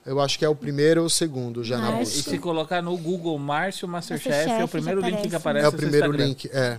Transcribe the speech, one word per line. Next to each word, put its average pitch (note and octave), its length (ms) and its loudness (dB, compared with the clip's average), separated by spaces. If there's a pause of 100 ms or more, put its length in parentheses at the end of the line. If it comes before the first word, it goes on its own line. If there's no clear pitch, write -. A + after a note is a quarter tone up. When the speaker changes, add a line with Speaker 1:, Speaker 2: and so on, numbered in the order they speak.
Speaker 1:
É. C3+ 40 -6
Speaker 2:
eu C#3 100 0
acho C#3 180 0
que E3 60 0
é D3+ 40 4
o D3+ 60 4
primeiro D3 460 4
ou E3 60 2
o D#3+ 40 0
segundo B2 540 -2
já A#2+ 140 -2
na A2 140 0
Speaker 1:
Márcio. A2+ 100 0
Speaker 3:
E B2 160 -2
Speaker 2:
busca. C#3 140 -4
Speaker 3:
se - 60 0
colocar F3 440 -2
no F3 160 -2
Google E3 400 -2
Márcio D#3+ 500 -2
Masterchef, E3+ 400 -6
Speaker 1:
Masterchef, F#3+ 320 2
Speaker 3:
é A#3 40 0
o - 40 -2
primeiro F3 320 -2
Speaker 1:
já F3+ 80 0
Speaker 3:
link F#3 220 -2
que E3+ 60 -2
Speaker 1:
aparece. - 0 -
Speaker 3:
aparece D3 280 0
Speaker 2:
É D3+ 40 8
o D3 40 4
Speaker 3:
no D3+ 60 -4
Speaker 2:
primeiro D3 300 4
Speaker 3:
Instagram. C#3+ 180 0
Speaker 2:
link, - 260 -6
é, B2 260 0